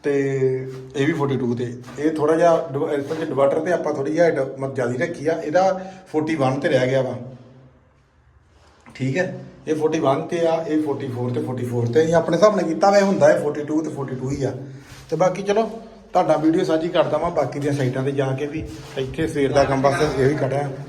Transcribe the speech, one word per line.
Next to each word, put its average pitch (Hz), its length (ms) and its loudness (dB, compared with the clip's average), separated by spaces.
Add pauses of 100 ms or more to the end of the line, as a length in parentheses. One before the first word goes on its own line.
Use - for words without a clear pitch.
ਤੇ 147 80 0 (840)
ਇਹ 139 120 2
ਵੀ 165 60 2
ਫੋਰਟੀ 135 240 0
ਟੂ 120 180 0
ਤੇ। 120 100 -4 (340)
ਇਹ 151 120 2
ਥੋੜ੍ਹਾ 156 240 2
ਜਿਹਾ 165 360 4
ਡਿਵ-, 151 180 -2
ਇਸ 143 220 -2
ਵਿੱਚ 160 100 -4
ਇਨਵਰਟਰ 139 380 2
ਤੇ 175 120 -2
ਆਪਾਂ 151 220 -2
ਥੋੜ੍ਹੀ 139 200 -2
ਜਿਹੀ 170 100 4
ਹਾਈਟ 135 360 0
ਮ-, 131 140 -6
ਜ਼ਿਆਦਾ 123 320 -2
ਰੱਖੀ 147 220 -6
ਆ, 160 60 0
ਇਹਦਾ 185 480 2 (260)
ਫੋਰਟੀ 156 280 -2
ਵਨ 135 240 0
ਤੇ - 100 0
ਰਹਿ 127 180 2
ਗਿਆ 135 140 2
ਵਾ, 123 140 -4 (1800)
ਠੀਕ 131 220 -2
ਹੈ। - 280 -4 (220)
ਇਹ 156 80 0
ਫੋਰਟੀ 156 240 0
ਵਨ 143 220 2
ਤੇ 170 260 -2
ਆ, 160 200 0
ਇਹ 151 160 0
ਫੋਰਟੀ 139 240 -4
ਫੋਰ 123 240 -4
ਤੇ 117 100 -2
ਫੋਰਟੀ 107 240 -6
ਫੋਰ 120 220 -2
ਤੇ। 156 160 4
ਅਸੀਂ 165 100 2
ਆਪਣੇ 165 240 2
ਹਿਸਾਬ 208 180 6
ਨਾਲ 170 100 0
ਕੀਤਾ 165 260 2
ਵਾ, 202 60 6
ਇਹ 196 60 6
ਹੁੰਦਾ 160 260 4
ਹੈ 170 100 4
ਫੋਰਟੀ 147 240 -4
ਟੂ 156 180 -2
ਤੇ 156 80 -4
ਫੋਰਟੀ 127 260 -8
ਟੂ 127 140 -6
ਹੀ 139 140 -4
ਆ। 117 80 -2 (580)
ਤੇ 165 60 -2
ਬਾਕੀ 185 260 0
ਚਲੋ 202 220 0 (500)
ਤੁਹਾਡਾ 156 240 4
ਵੀਡੀਓ 160 260 2
ਸਾਂਝੀ 160 260 0
ਕਰਦਾ 151 280 2
ਵਾਂ 165 140 -2
ਬਾਕੀ 143 280 -2
ਦੀਆਂ 143 140 -2
ਸਾਈਟਾਂ 131 300 -2
ਤੇ 139 80 -2
ਜਾ 131 200 -2
ਕੇ 139 140 -4
ਵੀ। 151 180 -8 (340)
ਇੱਥੇ 135 300 -4
ਸਵੇਰ 139 240 0
ਦਾ 139 120 4
ਕੰਮ 135 180 2
ਬਸ 135 200 2
ਇਹੋ 135 280 2
ਹੀ 151 60 2
ਕੱਢਿਆ। 139 340 -2 (200)